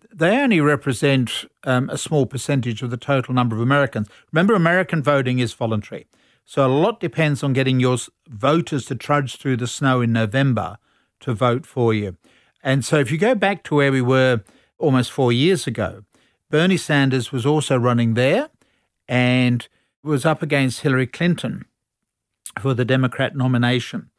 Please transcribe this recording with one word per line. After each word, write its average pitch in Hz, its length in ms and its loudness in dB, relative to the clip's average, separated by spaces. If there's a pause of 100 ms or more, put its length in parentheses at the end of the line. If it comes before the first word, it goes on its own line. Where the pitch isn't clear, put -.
(100)
they 185 300 0
only 240 220 2
represent, 139 840 0 (200)
um, 127 260 0
a - 80 -6
small 147 260 0
percentage 120 560 -4
of 127 80 -6
the 123 80 -6
total 131 380 -2
number 120 200 2
of 110 60 -4
Americans. 131 480 0 (240)
Remember, 190 220 2
American 170 480 0
voting 131 360 0
is 117 140 -2
voluntary. 113 540 -4 (400)
So 139 200 0
a 127 60 2
lot 185 260 0
depends 156 440 -2
on 139 100 0
getting 131 260 2
your 127 160 2
s-, - 140 -8 (180)
voters 139 600 -2
to 135 80 -6
trudge 143 420 -2
through 131 220 -4
the 123 80 -4
snow 127 340 0
in 117 140 0
November 110 640 0 (420)
to 127 140 -4
vote 120 320 0
for 117 260 0
you. 104 240 -4 (460)
And 131 240 0
so 156 120 2
if 135 140 0
you 160 60 -2
go 220 160 2
back 196 300 -2
to - 100 -4
where 139 180 4
we 135 80 2
were 127 400 2 (380)
almost 131 340 0
four 127 180 2
years 147 360 2
ago, 104 380 -6 (460)
Bernie 170 280 2
Sanders 135 520 0
was 123 140 -4
also 147 320 2
running 120 380 2
there 151 340 2 (600)
and 123 600 0 (340)
was 143 220 -2
up 156 180 0
against 139 380 0
Hillary 131 260 0
Clinton - 600 -4 (920)
for 127 140 0
the 123 100 0
Democrat 131 520 0
nomination. 123 840 -2